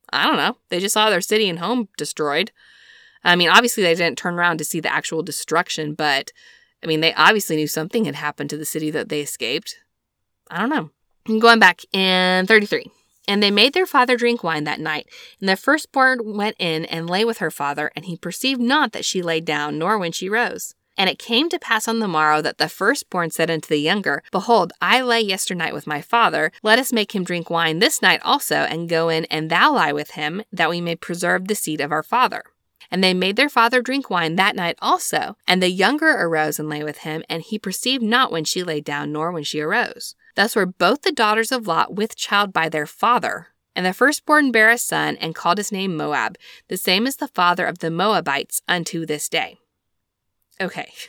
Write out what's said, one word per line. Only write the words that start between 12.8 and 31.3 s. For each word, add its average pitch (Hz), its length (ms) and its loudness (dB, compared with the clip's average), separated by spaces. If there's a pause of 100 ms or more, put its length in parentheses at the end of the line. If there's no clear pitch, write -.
"And 202 160 2
they 202 80 4
made 220 220 4
their 370 120 2
father 254 300 2
drink 233 280 0
wine 160 200 -2
that 147 160 -4
night, 156 280 -6 (340)
and 190 80 -2
the 190 80 4
firstborn 262 600 2 (180)
went 208 220 -2
in 165 260 -2
and 165 240 -6
lay 190 160 2
with 226 140 -2
her 160 120 -2
father, 143 440 -4
and 151 100 -12
he 170 100 -8
perceived 247 460 -4
not 254 320 0
that - 100 -8
she - 180 -2
lay 165 200 -2
down, 147 360 -2
nor 190 200 0
when 170 160 -4
she 185 160 -8
rose. 214 460 -4 (220)
And 190 120 2
it - 100 -4
came 247 300 0
to 339 100 -4
pass - 280 -2
on 226 120 -2
the 220 80 -2
morrow 156 340 2
that 151 160 -4
the 156 120 -2
firstborn 185 600 -2
said 165 220 0
unto 156 160 -4
the 156 100 2
younger, 151 540 -2
Behold, 196 500 2
I 214 200 4
lay 233 200 2
yesternight 185 520 -4
with 147 120 -8
my 147 160 -6
father. 165 500 2 (120)
Let 214 160 4
us 269 120 -2
make 214 220 -2
him 190 100 -2
drink 175 260 -6
wine 165 300 0
this 302 220 0
night 185 220 4
also, 254 320 0
and 160 340 -2
go 165 200 2
in 165 160 0
and 156 240 -4
thou 220 240 4
lie 165 180 2
with 147 200 -6
him, 160 300 -6 (100)
that 170 180 0
we 175 120 -4
may 170 140 -4
preserve 180 520 -2